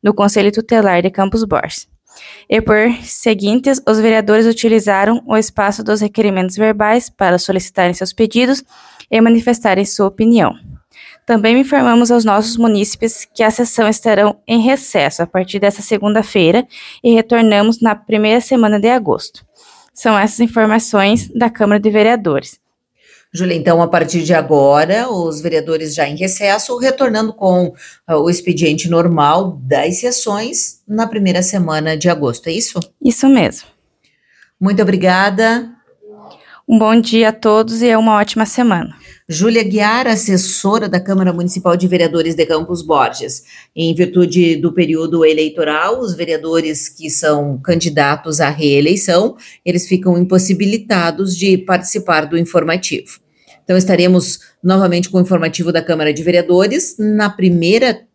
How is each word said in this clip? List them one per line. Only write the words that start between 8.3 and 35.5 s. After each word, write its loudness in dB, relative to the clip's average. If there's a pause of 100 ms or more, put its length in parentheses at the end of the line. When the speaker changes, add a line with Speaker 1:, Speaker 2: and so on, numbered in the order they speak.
Speaker 1:
e 2
manifestarem 2
sua 0
opinião. 2 (720)
Também 2
informamos 2
aos 2
nossos 2
munícipes 0
que -2
a 4
sessão 0
estarão 2 (100)
em 2
recesso 0
a -2
partir -4
desta 0
segunda-feira 0 (360)
e 4
retornamos 2
na 0
primeira 0
semana 2
de 0
agosto. -2 (520)
São 0
essas 0
informações 0
da 0
Câmara 0
de 0
Vereadores. 0 (720)
Speaker 2:
Júlia, -2
então, 2
a 2
partir 0
de 2
agora, 2
os -4
vereadores -4
já -2
em -8
recesso, -2
retornando 0
com, 0 (320)
ah, 0
o 2
expediente -2
normal 2
das -2
sessões -4
na -2
primeira 0
semana -2
de -2
agosto, -2
é -6
isso? -4 (200)
Speaker 1:
Isso 2
mesmo. 2 (920)
Speaker 2:
Muito 0
obrigada. 0 (1000)